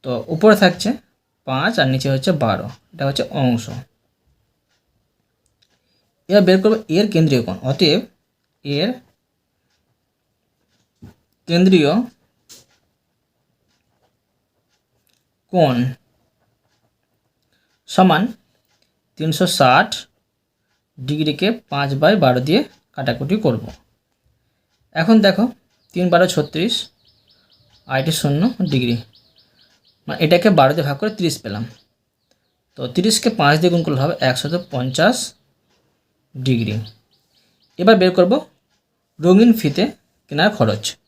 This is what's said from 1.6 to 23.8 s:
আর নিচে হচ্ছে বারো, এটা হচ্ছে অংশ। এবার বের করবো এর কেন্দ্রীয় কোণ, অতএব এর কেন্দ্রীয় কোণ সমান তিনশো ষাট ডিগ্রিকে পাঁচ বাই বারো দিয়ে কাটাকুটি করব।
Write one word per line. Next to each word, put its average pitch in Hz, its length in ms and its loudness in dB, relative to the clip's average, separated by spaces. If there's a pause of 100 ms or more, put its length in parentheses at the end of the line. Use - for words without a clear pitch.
আর 143 120 2
নিচে 131 200 -2
হচ্ছে 135 200 -2 (140)
বারো, 104 220 -2 (240)
এটা 151 160 -10
হচ্ছে 139 180 -4 (160)
অংশ। 120 240 0 (2750)
এবার 196 180 4
বের 185 140 4
করবো 214 160 0 (200)
এর 208 140 2
কেন্দ্রীয় 143 320 2
কোণ, 95 140 -8 (140)
অতএব 160 300 0 (640)
এর 143 240 -4 (2500)
কেন্দ্রীয় 170 440 4 (3500)
কোণ 147 240 2 (2000)
সমান 180 340 2 (960)
তিনশো 160 280 -2 (120)
ষাট 139 320 4 (1080)
ডিগ্রিকে 151 500 -2 (200)
পাঁচ 139 200 -4 (120)
বাই 180 140 4 (100)
বারো 127 180 4
দিয়ে 160 180 2 (320)
কাটাকুটি 135 420 -4 (100)
করব। 113 200 -2 (1300)